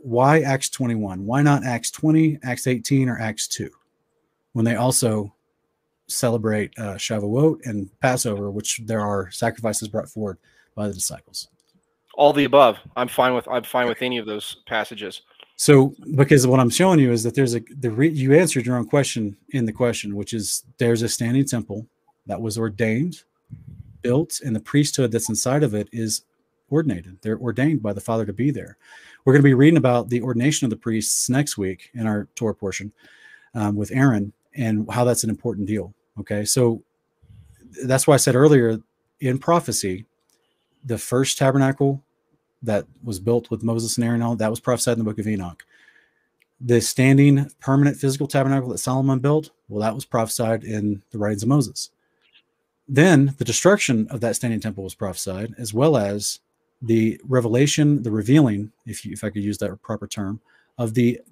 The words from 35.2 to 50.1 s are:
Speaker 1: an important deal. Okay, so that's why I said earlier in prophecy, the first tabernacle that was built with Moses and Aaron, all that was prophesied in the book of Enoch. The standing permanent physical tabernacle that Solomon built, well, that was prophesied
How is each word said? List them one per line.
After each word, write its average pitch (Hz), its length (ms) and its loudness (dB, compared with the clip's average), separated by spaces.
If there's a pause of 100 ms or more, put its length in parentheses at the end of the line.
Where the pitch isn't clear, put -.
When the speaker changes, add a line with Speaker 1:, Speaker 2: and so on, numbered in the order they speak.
Speaker 1:
an 113 80 -4
important 104 380 -6
deal. 104 260 -6 (240)
Okay, 104 260 -6
so 113 380 0 (1000)
that's 131 220 0
why 147 80 6
I 131 40 6
said 127 160 2
earlier 123 440 6 (420)
in 131 180 -2
prophecy, 110 640 -2 (800)
the 120 140 -4
first - 400 -2
tabernacle 139 640 2 (600)
that 104 200 -2 (200)
was 101 160 -8
built 117 300 0
with 113 120 -6
Moses 113 340 -2
and 120 80 0
Aaron, 117 160 0
all 117 160 -2
that 107 140 0
was 113 100 -6
prophesied 120 340 0
in 113 40 -2
the 113 60 -2
book 107 140 -4
of 104 100 -4
Enoch. 90 360 -6 (960)
The 120 200 4
standing 139 680 4 (120)
permanent 139 360 2
physical 139 300 -2
tabernacle 135 440 0
that - 80 -8
Solomon 131 420 0
built, 147 300 0 (180)
well, 104 120 -6
that 110 140 -2
was 135 100 -12
prophesied 113 600 -2